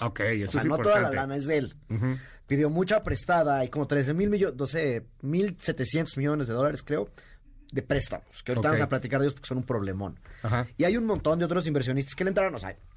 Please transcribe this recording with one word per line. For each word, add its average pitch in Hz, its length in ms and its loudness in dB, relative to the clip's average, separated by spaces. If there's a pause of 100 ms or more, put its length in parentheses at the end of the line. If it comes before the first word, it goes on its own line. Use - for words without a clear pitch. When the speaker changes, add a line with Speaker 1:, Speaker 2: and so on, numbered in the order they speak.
Speaker 1:
Ok, 117 180 -4
Speaker 2:
O 101 40 0
Speaker 1:
eso 104 280 0
Speaker 2:
sea, 143 80 0
Speaker 1:
es - 60 2
Speaker 2:
no 151 100 2
toda 208 240 4
la - 80 2
Speaker 1:
importante. 135 80 -2
Speaker 2:
lana 135 200 -2
es 143 100 -4
de 156 120 2
él. 127 160 -4 (140)
Speaker 1:
Ujú. 123 280 0 (300)
Speaker 2:
Pidió 143 220 2
mucha 185 340 2
prestada, 151 580 2
hay 127 100 0
como 147 160 -2
trece 143 260 2
mil 190 160 2
millones, 190 300 2
doce 135 480 -2 (160)
mil 175 360 0
setecientos 156 600 -2
millones 147 280 2
de 113 60 -2
dólares, 143 300 0
creo, 147 260 -2 (680)
de - 80 -2
préstamos, - 640 -4
que 123 80 -2
ahorita 123 160 2
Speaker 1:
Ok. 156 60 2
Speaker 2:
vamos 147 60 2
a 139 80 0
platicar 131 300 -2
de 139 80 4
ellos 139 80 0
porque - 140 -14
son 127 100 -2
un 120 60 -2
problemón. 98 520 -4 (260)
Speaker 1:
Ajá. 120 260 0 (100)
Speaker 2:
Y 151 60 2
hay 196 120 4
un 233 100 0
montón 170 340 0
de 175 40 0
otros 170 220 0
inversionistas 139 480 -2
que - 80 -2
le 185 60 0
entraron, 190 260 0
o 120 60 -8
sea, 95 160 -8 (200)